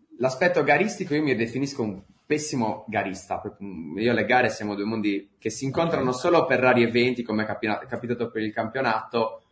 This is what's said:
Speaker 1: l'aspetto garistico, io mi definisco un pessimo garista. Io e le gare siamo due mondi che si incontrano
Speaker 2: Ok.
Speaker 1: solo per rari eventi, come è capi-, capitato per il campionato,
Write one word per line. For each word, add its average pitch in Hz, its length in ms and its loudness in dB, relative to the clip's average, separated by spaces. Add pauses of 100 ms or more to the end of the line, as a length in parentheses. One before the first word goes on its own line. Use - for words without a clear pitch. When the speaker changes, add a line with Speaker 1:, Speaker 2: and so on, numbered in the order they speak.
(180)
Speaker 1:
l'aspetto 170 440 2
garistico, 170 520 2
io 151 80 2
mi 139 120 2
definisco 120 480 -2
un 101 200 -4 (240)
pessimo 139 600 -2
garista. 98 520 -4 (560)
Io 113 140 2
e 117 40 2
le 107 100 2
gare 117 240 4
siamo 104 260 -4
due 101 100 -4
mondi 104 540 -2
che 110 120 -4
si - 140 -8
incontrano 139 460 0
Speaker 2:
Ok. 131 60 -2
Speaker 1:
solo 175 300 4
per 123 140 2
rari 123 220 6
eventi, 120 400 2
come 110 200 0
è 107 40 -2
capi-, 107 420 -4
capitato 120 420 -4
per 110 120 -4
il 107 100 -2
campionato, 113 1000 -2